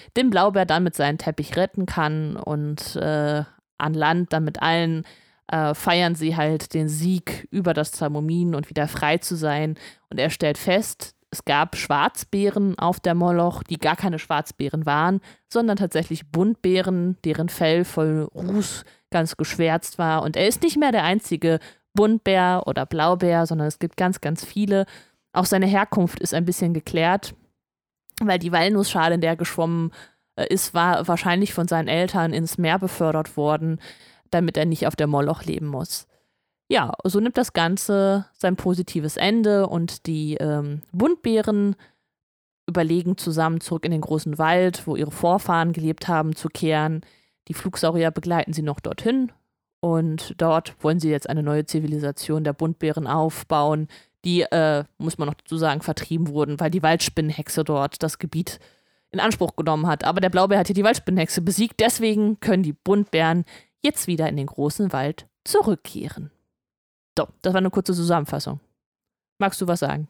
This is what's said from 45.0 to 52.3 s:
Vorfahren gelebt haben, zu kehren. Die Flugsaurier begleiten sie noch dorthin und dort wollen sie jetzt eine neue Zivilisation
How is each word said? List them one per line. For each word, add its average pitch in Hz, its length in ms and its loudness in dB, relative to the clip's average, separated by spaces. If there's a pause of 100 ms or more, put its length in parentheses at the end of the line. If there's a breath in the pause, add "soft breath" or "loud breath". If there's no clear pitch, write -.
Vorfahren 170 600 2
gelebt 156 340 -4
haben, 156 280 0
zu - 140 -8
kehren. 156 520 0 (460 soft breath)
Die 165 60 -8
Flugsaurier 165 580 0
begleiten 170 420 -2
sie 160 80 -4
noch 151 200 -4
dorthin 247 500 -2 (480)
und 160 580 -2
dort 165 460 2
wollen 226 160 2
sie 156 100 0
jetzt 147 200 -2
eine 151 140 -2
neue 151 220 0
Zivilisation 151 800 -2